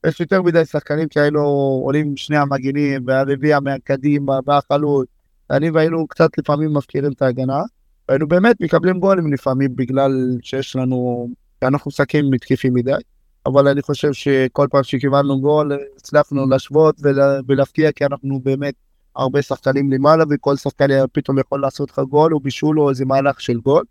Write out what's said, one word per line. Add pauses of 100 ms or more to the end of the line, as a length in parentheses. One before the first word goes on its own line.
יש
יותר
מדי
שחקנים
שהיינו (440)
עולים
שני
המגינים,
והרביעייה
מהקדימה,
והחלוץ. (420)
אני
והיינו
קצת
לפעמים
מפקירים
את
ההגנה, (460)
והיינו
באמת
מקבלים
גולים
לפעמים
בגלל
שיש
לנו, (340)
אנחנו
משחקים
מתקיפים
מדי, (540)
אבל
אני
חושב
שכל
פעם
שקיבלנו
גול, (240)
הצלחנו
להשוות
ולה-,
ולהפתיע,
כי
אנחנו
באמת (420)
הרבה
שחקנים
למעלה,
וכל
שחקן (240)
פתאום
יכול
לעשות
לך
גול,
או
בישול,
או
איזה
מהלך
של
גול